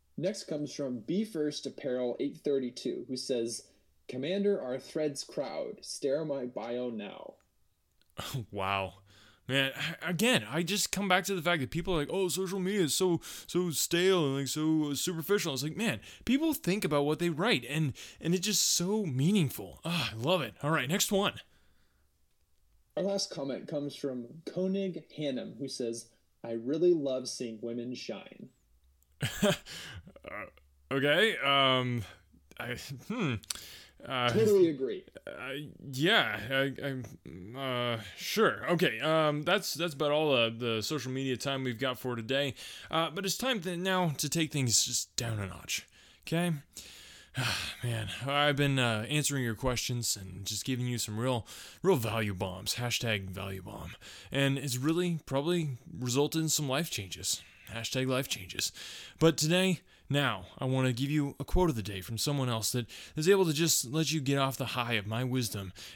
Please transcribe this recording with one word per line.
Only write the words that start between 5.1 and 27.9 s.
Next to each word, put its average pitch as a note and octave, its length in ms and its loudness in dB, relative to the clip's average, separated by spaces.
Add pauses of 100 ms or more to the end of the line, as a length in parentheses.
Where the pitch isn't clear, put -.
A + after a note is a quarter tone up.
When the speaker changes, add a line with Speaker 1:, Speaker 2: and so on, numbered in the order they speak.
Speaker 1:
crowd, - 560 -6
stare D3 460 -2
my C#3 180 -4
bio B2 460 -4
now." G#2 440 -10 (840)
Speaker 2:
<laughs> - 340 -6
Wow. G2 420 0 (540)
Man, C3+ 240 2 (300)
I, E3 80 -2
again, F#3 400 4
I D#3 120 0
just F#3 300 -2
come G3 160 0
back F#3 160 8
to G3 100 -2
the F3+ 60 -2
fact E3+ 220 2
that B2 80 -2
people F#3 240 0
are D#3+ 40 4
like, D3 140 -2
"Oh, F#3+ 160 2
social F#3 320 -2
media F#3+ 220 2
is C#3+ 120 2
so, F3+ 260 4 (260)
so F3 240 0
stale F3 560 4
and, C3+ 100 2
like, C#3 120 -2
so D#3 440 2
superficial." E3 600 0
It's B2 80 -4
like, D#3 140 -4
man, F3 240 -2 (260)
people D4 260 4
think G3+ 320 0
about D3 220 4
what D3+ 120 2
they F3 120 0
write, D#3+ 380 2
and, D3 260 0 (260)
and E3 140 2
it's F#3 100 0
just - 300 2
so G3 320 0
meaningful. C3+ 800 2
Ah, D#3+ 260 0
I A2+ 40 -10
love D3+ 260 0
it. A2 200 -6
All D3 80 0
right, C#3+ 180 2
next F#3+ 220 2
one. G3 300 0 (1600)
Speaker 1:
Our F3+ 80 2
last G3 260 0
comment C3+ 380 -6
comes C#3+ 260 -4
from B2+ 320 -6 (180)
Koenig F#3+ 600 -2 (120)
Hannum, B2 420 -4
who C3+ 100 -6
says, A2+ 400 -4 (360)
"I A#2 80 -6
really D3+ 400 4
love C3 360 0
seeing A2+ 340 -6
women A#2+ 320 -6